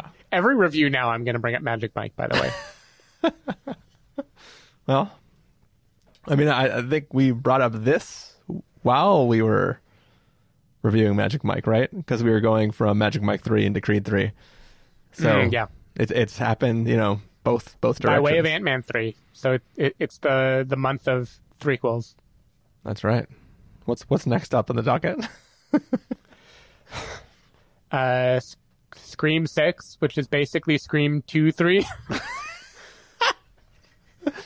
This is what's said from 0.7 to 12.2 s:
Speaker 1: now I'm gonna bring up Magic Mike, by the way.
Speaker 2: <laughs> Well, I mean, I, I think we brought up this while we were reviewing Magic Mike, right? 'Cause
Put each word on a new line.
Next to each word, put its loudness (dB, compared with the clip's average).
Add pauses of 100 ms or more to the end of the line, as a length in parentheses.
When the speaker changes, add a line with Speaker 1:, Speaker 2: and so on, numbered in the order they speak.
Speaker 1:
now 0
I'm -2
gonna 0
bring -2
up -4
Magic -4
Mike, -8
by -4
the -2 (720)
way. 0
Speaker 2:
<laughs> -12 (1120)
Well, 0 (1120)
I 0
mean, 4
I, 0
I -4
think -2
we 4
brought 2
up 2
this -2 (480)
while 4
we 4
were 2 (1040)
reviewing 4
Magic -2
Mike, -2
right? 2 (180)
'Cause -2